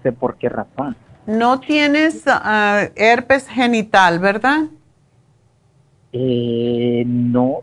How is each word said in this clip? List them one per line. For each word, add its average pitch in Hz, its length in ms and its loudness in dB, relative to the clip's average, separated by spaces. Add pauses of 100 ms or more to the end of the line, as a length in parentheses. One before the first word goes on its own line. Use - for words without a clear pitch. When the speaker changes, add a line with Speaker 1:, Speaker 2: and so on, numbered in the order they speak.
Speaker 1:
sé 127 100 0
por 123 240 -6
qué 120 100 -4
razón. 120 480 -8 (320)
Speaker 2:
No 233 320 0
tienes, 302 680 0
ah, 208 560 0 (120)
herpes 254 520 2
genital, 214 720 2
¿verdad? 220 420 0 (1500)
Speaker 1:
Eh, 120 920 -2
no, 123 580 0